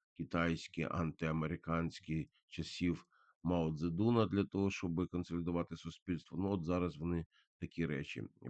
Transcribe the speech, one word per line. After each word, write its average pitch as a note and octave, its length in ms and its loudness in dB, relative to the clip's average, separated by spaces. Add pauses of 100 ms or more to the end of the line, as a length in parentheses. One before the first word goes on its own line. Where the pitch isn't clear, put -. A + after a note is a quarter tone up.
(180)
китайські, E2+ 720 -2
антиамериканські D#2+ 1400 -2 (200)
часів - 560 -2 (380)
Мао E2 320 2
Цзедуна G2+ 500 4
для G2 180 4
того, G2 280 0
щоб F2 380 -2
консолідувати F2 680 -2
суспільство. - 600 -6
Ну, G2 140 2
от F#2+ 120 0
зараз F2 340 0
вони E2+ 280 0 (340)
такі E2+ 260 -4
речі C#2+ 380 -4 (260)